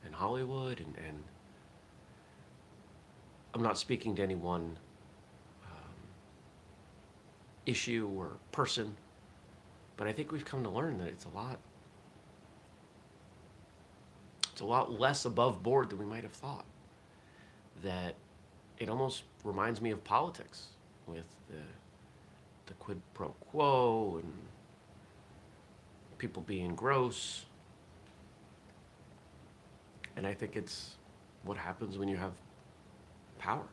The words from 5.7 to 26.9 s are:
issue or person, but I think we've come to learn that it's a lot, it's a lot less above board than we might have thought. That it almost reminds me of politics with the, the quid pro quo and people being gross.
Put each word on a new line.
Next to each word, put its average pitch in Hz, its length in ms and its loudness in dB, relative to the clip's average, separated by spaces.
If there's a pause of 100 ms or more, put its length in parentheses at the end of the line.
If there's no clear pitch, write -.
issue 113 520 2
or 85 140 -4 (200)
person, 110 460 0 (1000)
but 104 120 -2
I 107 40 2
think 151 220 -2
we've 147 100 -4
come 131 200 -4
to 107 60 0
learn 123 280 0
that 90 100 -2
it's - 160 -10
a 85 60 -12
lot, 113 280 -6 (3000)
it's - 80 -12
a 104 60 -4
lot 120 340 4
less 135 240 6
above 117 400 6
board 120 260 8
than 98 100 -4
we 107 60 -4
might 110 180 -6
have 110 100 -10
thought. 135 320 -10 (1160)
That 90 340 -2 (640)
it 113 120 -2
almost 131 340 0 (220)
reminds 104 340 2
me 113 120 2
of 104 120 -2
politics - 640 2 (400)
with 82 160 -8 (240)
the, 78 140 -10 (1040)
the 92 80 -14
quid 92 280 -6 (120)
pro 80 160 -4
quo 120 920 6
and 85 120 -8 (1800)
people 95 240 -4
being 90 340 -2
gross. 123 680 2 (2750)